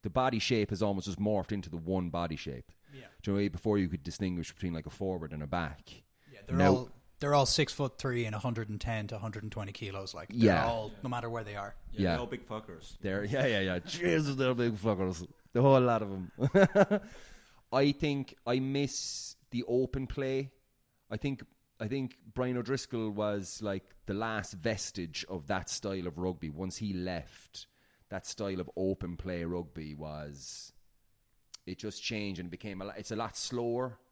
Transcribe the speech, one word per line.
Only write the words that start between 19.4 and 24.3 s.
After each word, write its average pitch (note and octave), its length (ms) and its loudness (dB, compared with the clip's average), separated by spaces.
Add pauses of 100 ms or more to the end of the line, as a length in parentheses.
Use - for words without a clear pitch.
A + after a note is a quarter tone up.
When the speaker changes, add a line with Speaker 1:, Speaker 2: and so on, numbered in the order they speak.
Speaker 1:
the A#2+ 160 -2
open B2+ 400 0
play. C3+ 440 -2 (580)
I A2 80 -4
think, C#3 260 -2 (360)
I A2 80 -4
think C3 300 -2 (160)
Brian B2+ 240 0
O'Driscoll A#2 540 -2
was, G#2 500 -2
like, G2 220 -2 (220)
the G2 100 -4
last A2 380 -4